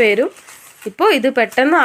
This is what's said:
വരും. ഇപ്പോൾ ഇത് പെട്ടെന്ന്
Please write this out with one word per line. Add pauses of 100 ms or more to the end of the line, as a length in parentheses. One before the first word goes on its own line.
വരും. (600)
ഇപ്പോൾ
ഇത്
പെട്ടെന്ന്